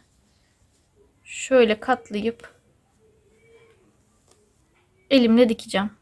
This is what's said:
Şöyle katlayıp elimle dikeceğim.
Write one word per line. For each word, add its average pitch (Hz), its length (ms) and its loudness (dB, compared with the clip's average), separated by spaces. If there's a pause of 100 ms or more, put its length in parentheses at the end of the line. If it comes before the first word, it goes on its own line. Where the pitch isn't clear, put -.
(1200)
Şöyle 220 560 0
katlayıp 226 720 -8 (2500)
elimle 240 400 4
dikeceğim. 208 400 -6 (120)